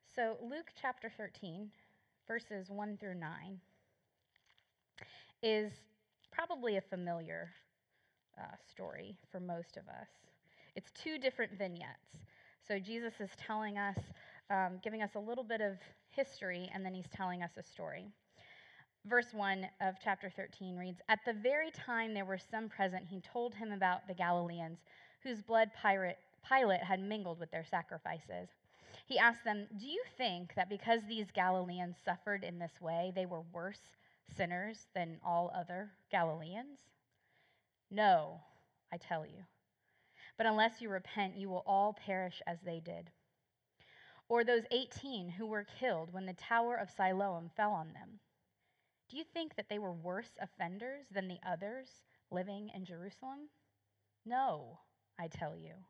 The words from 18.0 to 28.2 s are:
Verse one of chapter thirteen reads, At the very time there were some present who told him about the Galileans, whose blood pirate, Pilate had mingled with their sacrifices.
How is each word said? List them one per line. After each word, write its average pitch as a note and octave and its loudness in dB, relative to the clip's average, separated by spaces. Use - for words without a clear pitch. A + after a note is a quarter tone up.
Verse A#3 4
one G3 0
of F#3+ 2
chapter G3 2
thirteen F#3 -8
reads, F3+ -6
At G#3+ 6
the A#3+ 2
very C#4 2
time A3+ -2
there G3 0
were F#3 -2
some A3 -2
present F#3 0
who F#3 -8
told A#3+ -4
him G#3+ -6
about F#3+ 4
the F#3+ -6
Galileans, E3+ 2
whose A#3 -4
blood A3+ 6
pirate, G3 4
Pilate A3+ 8
had F#3+ 2
mingled G3 -4
with E3 -6
their E3 -4
sacrifices. E3+ -4